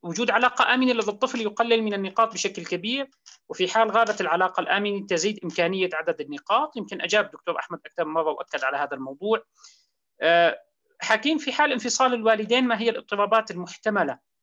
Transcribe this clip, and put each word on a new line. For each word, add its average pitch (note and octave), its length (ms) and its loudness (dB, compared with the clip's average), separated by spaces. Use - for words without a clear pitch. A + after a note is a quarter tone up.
"وجود F#3+ 280 -2
علاقة A#3+ 420 4
آمنة B3+ 200 4
لدى A3 180 0
الطفل A#3+ 300 -2
يقلل A3+ 420 2
من G#3+ 100 -2
النقاط G3+ 400 0
بشكل F#3 320 -6
كبير، A3+ 440 -4
وفي F3+ 180 -2
حال A3 240 2
غابت G#3+ 300 2
العلاقة F3+ 400 0
الآمنة G3+ 440 -2
تزيد F#3+ 380 -2
إمكانية F3+ 500 0
عدد D#3+ 280 -4
النقاط." G3+ 560 -2
يمكن F#3 240 -10
أجاب F#3+ 300 0
دكتور - 280 -6
أحمد - 260 -8
أكثر E3 200 -4
مرة D#3 260 -2
وأكد C#3 320 -6
على C#3 140 -2
هذا C#3+ 160 -4
الموضوع. C#3 500 -4
آه، E3+ 360 4
حكيم، B3+ 360 0
في C#4+ 140 -6
حال D4 200 2
انفصال B3+ 420 0
الوالدين، A3+ 540 2
ما A3+ 120 0
هي A#3 100 0
الاضطرابات G#3+ 640 0
المحتملة F3+ 680 -4